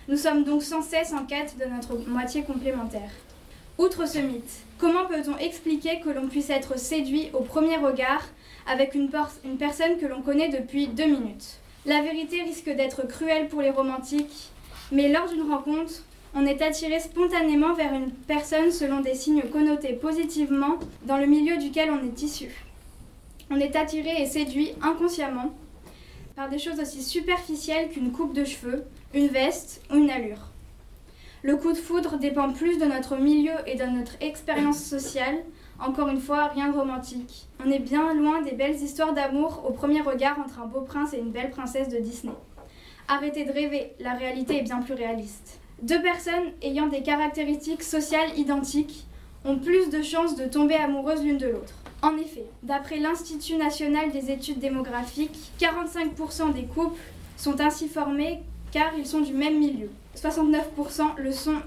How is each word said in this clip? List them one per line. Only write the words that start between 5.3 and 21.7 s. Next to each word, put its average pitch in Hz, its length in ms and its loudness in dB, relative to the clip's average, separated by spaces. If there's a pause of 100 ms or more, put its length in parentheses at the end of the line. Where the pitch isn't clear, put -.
expliquer 330 640 -2
que 311 100 -4
l'on 269 180 -2
puisse 285 220 -2
être 269 300 0
séduit 294 540 0
au 254 80 2
premier 311 340 2
regard 269 480 2 (480)
avec 269 240 2
une 277 140 2
por-, 294 220 0 (120)
une 262 140 -6
personne 320 400 2
que 311 80 -2
l'on 262 160 -4
connaît 285 280 4
depuis 269 380 -2
deux 247 200 0
minutes ? 226 520 0 (260)
La 294 160 4
vérité 320 400 -2
risque 330 280 -6
d'être 262 360 0
cruelle 311 440 0
pour 302 120 -2
les 269 100 4
romantiques, 269 800 -2 (420)
mais 285 160 6
lors 339 180 4
d'une 311 240 -2
rencontre, 294 520 -2 (340)
on 277 80 4
est 277 160 2
attiré 311 380 0
spontanément 330 760 4
vers 294 200 2
une 262 180 -2
personne 311 580 2
selon 277 300 2
des 262 160 0
signes 294 280 4
connotés 294 500 2
positivement 302 840 2 (300)
dans 269 100 2
le 277 120 4
milieu 302 280 6
duquel 302 340 0